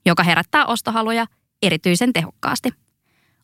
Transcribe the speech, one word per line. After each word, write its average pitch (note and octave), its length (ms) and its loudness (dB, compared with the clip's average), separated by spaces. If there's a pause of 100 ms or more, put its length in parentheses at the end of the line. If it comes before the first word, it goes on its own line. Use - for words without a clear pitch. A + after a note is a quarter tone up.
joka F3 180 4
herättää E3+ 420 2
ostohaluja A3+ 600 -2 (360)
erityisen F3+ 520 0
tehokkaasti. - 560 -4 (760)